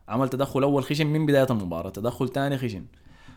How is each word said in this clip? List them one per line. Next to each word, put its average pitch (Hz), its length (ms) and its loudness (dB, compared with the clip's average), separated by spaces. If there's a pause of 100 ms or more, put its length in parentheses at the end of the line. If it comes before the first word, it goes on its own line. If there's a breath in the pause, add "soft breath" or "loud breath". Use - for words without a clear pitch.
عمل 123 200 0
تدخل 135 340 0
أول 143 220 2
خشن 151 220 0
من 151 200 0
بداية 135 240 6
المباراة، 90 400 -2
تدخل 120 380 -2
تاني 139 300 -2
خشن، 113 260 -6 (520 soft breath)